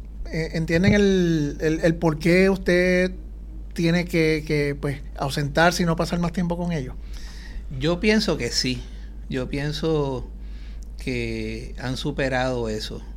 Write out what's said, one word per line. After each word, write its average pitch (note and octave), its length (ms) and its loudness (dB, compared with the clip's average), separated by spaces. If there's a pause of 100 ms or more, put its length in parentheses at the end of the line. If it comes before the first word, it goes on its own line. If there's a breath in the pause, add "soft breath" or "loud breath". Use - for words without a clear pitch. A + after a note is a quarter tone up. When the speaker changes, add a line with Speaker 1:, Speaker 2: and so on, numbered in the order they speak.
(320)
Speaker 1:
eh, D#3+ 220 -2
entienden E3+ 400 4
el, F3 680 4
el, D#3+ 200 2
el E3 160 4
por D#3+ 220 2
qué F3+ 320 6
usted F3+ 600 4 (640)
tiene E3+ 320 2
que, D#3 400 2
que, C#3+ 340 0
pues, C#3+ 200 -4 (160)
ausentarse D3+ 640 2
y F3 40 2
no E3 100 2
pasar F3 220 -2
más E3+ 140 -2
tiempo F3 240 -2
con F3 160 -4
ellos? B2+ 220 -4 (840 loud breath)
Speaker 2:
Yo E3+ 220 0
pienso G#3+ 380 2
que A#2+ 120 -4
sí, B2+ 320 -2 (460 loud breath)
yo B2+ 200 -4
pienso C#3+ 800 -2 (720 loud breath)
que A2+ 840 -4
han B2+ 160 -4
superado C3 720 -2
eso. A2 340 -6 (140)